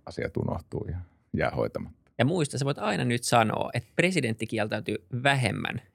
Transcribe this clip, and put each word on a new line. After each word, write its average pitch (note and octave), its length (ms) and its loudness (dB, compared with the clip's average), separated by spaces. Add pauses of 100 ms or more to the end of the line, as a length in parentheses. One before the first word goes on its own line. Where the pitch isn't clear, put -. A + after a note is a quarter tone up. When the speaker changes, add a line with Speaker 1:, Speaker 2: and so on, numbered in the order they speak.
Speaker 1:
asiat - 300 -6
unohtuu - 520 -4
ja E2+ 80 -4 (360)
jää D2 180 0
hoitamatta. - 680 -4
Speaker 2:
Ja A#2 60 6
muista, C#3+ 340 0
sä C#3 60 0
voit C#3 140 -2
aina G3+ 260 -2
nyt A#2+ 200 0
sanoa, A2 500 4
että - 220 -6
presidentti C3 500 0
kieltäytyy G#2+ 500 -2 (260)
vähemmän B2+ 600 2 (120)